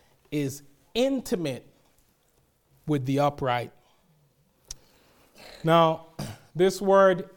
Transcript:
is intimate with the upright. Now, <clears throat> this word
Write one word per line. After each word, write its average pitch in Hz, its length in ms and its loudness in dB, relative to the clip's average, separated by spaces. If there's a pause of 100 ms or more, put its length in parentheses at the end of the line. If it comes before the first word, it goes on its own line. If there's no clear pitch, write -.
(320)
is 139 320 -6 (320)
intimate 233 720 -4 (1200)
with 143 180 -4
the 135 140 -2
upright. 131 520 -4 (1900)
Now, 160 440 2 (240)
<clears throat> - 240 -20
this 185 260 0
word 190 560 4